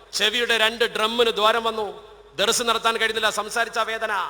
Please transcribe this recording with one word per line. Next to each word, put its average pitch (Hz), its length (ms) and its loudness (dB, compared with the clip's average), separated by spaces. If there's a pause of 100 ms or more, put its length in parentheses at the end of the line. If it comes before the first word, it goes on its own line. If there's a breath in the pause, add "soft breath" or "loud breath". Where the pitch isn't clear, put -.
(120)
ചെവിയുടെ 226 460 2
രണ്ട് 220 260 2
ഡ്രമ്മിന് 226 460 2
ദ്വാരം 220 340 2
വന്നു, 220 380 -4 (320)
ദർസ് 208 280 0
നടത്താൻ 226 340 0
കഴിയുന്നില്ല, 220 340 0
സംസാരിച്ച 226 480 -4
വേദന. 220 340 -4 (160)